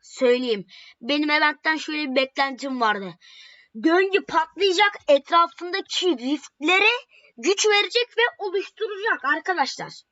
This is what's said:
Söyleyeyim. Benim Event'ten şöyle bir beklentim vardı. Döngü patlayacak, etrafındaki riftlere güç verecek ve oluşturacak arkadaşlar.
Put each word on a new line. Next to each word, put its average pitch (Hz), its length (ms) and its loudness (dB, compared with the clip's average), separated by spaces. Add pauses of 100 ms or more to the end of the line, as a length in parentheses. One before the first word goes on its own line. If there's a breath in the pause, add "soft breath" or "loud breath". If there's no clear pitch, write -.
Söyleyeyim. 247 640 0 (340 loud breath)
Benim 294 300 -2
Event'ten 302 460 0
şöyle 302 340 -6
bir 254 60 -2
beklentim 269 640 -2
vardı. 202 340 -2 (720 loud breath)
Döngü 381 400 2
patlayacak, 381 760 0 (100)
etrafındaki 339 1000 0 (120)
riftlere 302 720 0 (460 soft breath)
güç 349 300 0
verecek 415 420 2 (100)
ve 453 40 4 (160)
oluşturacak 392 840 -6
arkadaşlar. 285 880 -4